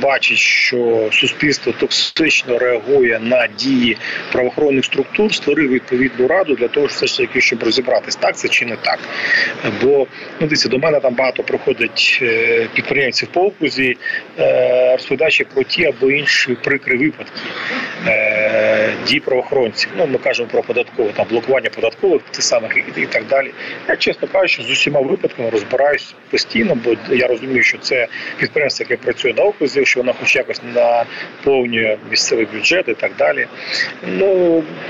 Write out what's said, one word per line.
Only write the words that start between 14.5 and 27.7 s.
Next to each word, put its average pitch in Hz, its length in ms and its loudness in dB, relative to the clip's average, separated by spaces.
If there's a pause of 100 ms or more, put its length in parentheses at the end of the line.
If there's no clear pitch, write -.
розповідаючи 139 520 2 (100)
про 135 80 2
ті 170 220 0
або 139 260 2
інші 139 540 0
прикрі 139 320 -2
випадки, - 440 -4 (640)
е, 110 840 2 (180)
дій 139 140 0
правоохоронців. 127 800 0
Ну, 175 80 2
ми 131 120 0
кажемо 120 340 -2
про 123 100 2
податкове, 117 540 -2
там, 104 140 0
блокування 117 440 0
податкових, 185 560 0
тих - 120 -6
самих 113 340 0 (200)
і, - 40 -6
і 135 60 -4
так 113 240 -4
далі. 135 200 0 (380)
Я, 320 80 0
чесно - 360 -2
кажучи, 185 300 2
з 117 80 -6
усіма 139 300 0
випадками 131 500 -2
розбираюсь 135 640 0 (160)
постійно, 131 540 0
бо 117 300 0
я 123 120 2
розумію, 123 360 0
що - 160 0